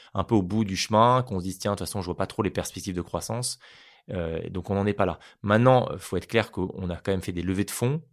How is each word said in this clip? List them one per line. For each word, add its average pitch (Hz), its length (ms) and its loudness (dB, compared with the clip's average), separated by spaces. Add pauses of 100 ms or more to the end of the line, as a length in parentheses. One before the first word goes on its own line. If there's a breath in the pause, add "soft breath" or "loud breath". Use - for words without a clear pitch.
(140 loud breath)
un 98 100 0
peu 117 120 2
au 101 80 6
bout 107 220 0
du 95 100 -4
chemin, 120 480 4
qu'on 101 160 -4
se 90 60 -4
dit, « 92 140 -8
Tiens, 104 120 0
de 101 60 -2
toute 90 100 -6
façon, 101 140 -6
je 87 40 -6
vois 87 120 -4
pas 95 100 -2
trop - 160 -2
les 92 80 0
perspectives 92 440 -6
de 87 60 -4
croissance. » 110 580 -6 (520 loud breath)
Euh, 82 380 -6
donc, 90 220 -6
on - 20 0
n'en 101 140 0
est 104 60 2
pas 101 120 0
là. 85 140 -2 (240 loud breath)
Maintenant, 120 480 6
euh, - 80 -8
faut - 180 -6
être 87 80 -4
clair 110 260 0
qu'on 92 380 -4
a 85 60 -4
quand - 160 -4
même 92 100 0
fait 98 100 -6
des 87 120 -4
levées 95 220 0
de - 40 -12
fonds, 139 320 -2 (120)